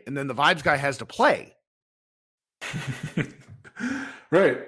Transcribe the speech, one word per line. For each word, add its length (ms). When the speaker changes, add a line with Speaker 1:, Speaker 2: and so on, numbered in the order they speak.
Speaker 1:
and 80
then 120
the 60
vibes 300
guy 140
has 220
to 60
play. 480
Speaker 2:
<laughs> 640
Right. 360